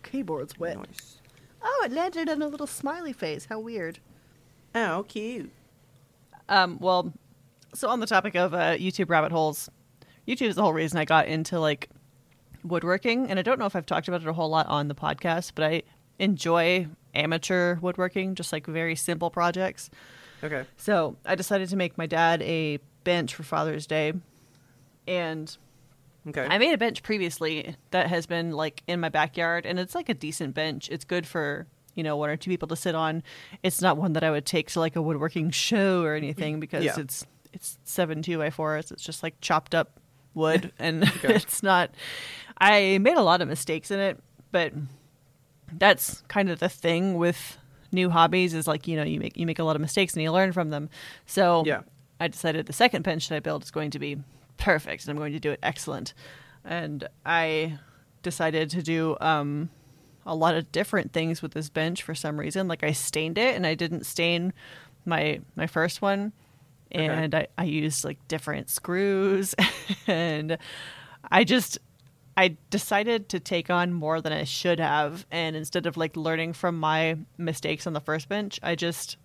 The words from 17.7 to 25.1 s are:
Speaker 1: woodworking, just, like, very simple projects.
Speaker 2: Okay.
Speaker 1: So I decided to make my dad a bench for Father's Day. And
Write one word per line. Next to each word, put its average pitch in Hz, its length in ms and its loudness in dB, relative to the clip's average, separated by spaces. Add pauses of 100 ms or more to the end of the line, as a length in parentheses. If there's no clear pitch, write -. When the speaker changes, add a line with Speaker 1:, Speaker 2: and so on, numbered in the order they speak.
Speaker 1:
woodworking, 185 540 -2
just, 180 180 -8
like, 156 140 -6
very 165 280 -2
simple 170 360 -2
projects. 175 600 -2 (540)
Speaker 2:
Okay. 143 220 -6 (100)
Speaker 1:
So 170 480 0
I 185 100 0
decided 190 360 0
to 196 60 -2
make 180 200 -2
my 165 100 -4
dad 165 360 4
a 156 360 -2 (260)
bench 170 300 2
for - 80 -12
Father's 156 440 -2
Day. 156 260 0 (960)
And 160 480 -4 (720)